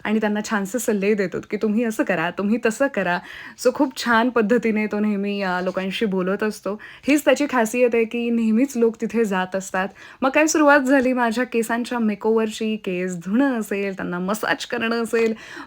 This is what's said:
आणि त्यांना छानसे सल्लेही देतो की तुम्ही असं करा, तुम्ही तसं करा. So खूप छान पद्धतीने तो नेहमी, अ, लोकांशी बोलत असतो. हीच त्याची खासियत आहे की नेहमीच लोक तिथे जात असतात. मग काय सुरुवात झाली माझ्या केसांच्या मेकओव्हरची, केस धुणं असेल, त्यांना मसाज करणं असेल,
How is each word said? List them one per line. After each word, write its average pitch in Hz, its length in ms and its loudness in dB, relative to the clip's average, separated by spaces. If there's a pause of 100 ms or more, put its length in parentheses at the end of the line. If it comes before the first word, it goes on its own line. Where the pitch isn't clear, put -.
आणि 214 160 0
त्यांना 214 200 0 (100)
छानसे 202 300 -2
सल्लेही 208 340 0
देतो 185 240 -2 (140)
की 214 60 -2
तुम्ही 220 260 0
असं 226 200 0
करा, 170 260 0
तुम्ही 202 360 0
तसं 226 220 2
करा. 180 320 -2 (460)
So 240 80 4
खूप 269 320 -2
छान 233 240 4
पद्धतीने 220 580 2
तो 208 120 -4
नेहमी, 202 420 -2
अ, 180 200 -2
लोकांशी 190 440 -2
बोलत 190 380 0
असतो. 208 380 -4 (260)
हीच 285 180 4
त्याची 294 240 4
खासियत 247 440 2
आहे 233 100 2
की 233 260 -2
नेहमीच 233 480 2
लोक 226 240 2
तिथे 226 240 0
जात 185 300 -2
असतात. 190 320 -4 (340)
मग 269 80 2
काय 302 180 4
सुरुवात 294 320 6
झाली 254 340 2
माझ्या 240 300 0
केसांच्या 240 560 -2
मेकओव्हरची, 220 760 0
केस 185 420 -4
धुणं 233 420 0
असेल, 202 360 -4
त्यांना 180 240 -6
मसाज - 460 -2
करणं 233 380 -2
असेल, 226 300 0 (340)